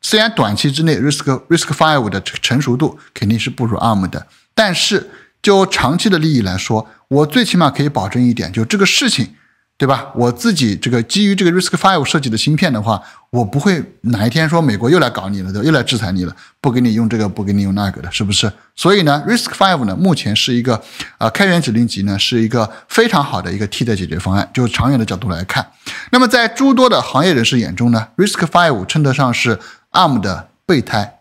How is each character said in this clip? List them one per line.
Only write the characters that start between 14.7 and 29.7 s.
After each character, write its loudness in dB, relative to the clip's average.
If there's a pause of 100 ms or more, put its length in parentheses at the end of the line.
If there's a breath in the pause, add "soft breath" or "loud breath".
国 0
又 6
来 2
搞 -8
你 -6
了， -6
对 -4
吧？ 0
又 4
来 4
制 -2
裁 -2
你 -2
了， -10 (240 loud breath)
不 0
给 0
你 2
用 0
这 -2
个， 0
不 -6
给 -2
你 2
用 0
那 -2
个 -10
的， -10
是 -4
不 -2
是？ 0 (240 soft breath)
所 4
以 2
呢 2
，risk 0
five 0
呢， -2
目 2
前 -4
是 0
一 0
个， 0 (380 loud breath)
呃， 0
开 0
源 2
指 -2
令 2
集 -4
呢， -2
是 0
一 2
个 0 (180 loud breath)
非 2
常 2
好 -4
的 -6
一 -6
个 -4
替 -4
代 0
解 -4
决 -6
方 -2
案， 0
就 0
长 0
远 2
的 0
角 -6
度 -6
来 -4
看。 -4 (460 loud breath)
那 4
么 4
在 2
诸 2
多 4
的 2
行 0
业 4
人 2
士 0
眼 -4
中 0
呢 0 (100)
，risk 0
five 2
称 0
得 2
上 0
是 0 (320 loud breath)